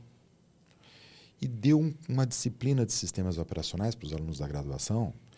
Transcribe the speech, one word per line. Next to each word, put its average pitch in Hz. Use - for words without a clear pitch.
e 135
deu 127
um, 156
uma 131
disciplina 123
de 104
sistemas 90
operacionais 82
pros 76
alunos 78
da 73
graduação, 71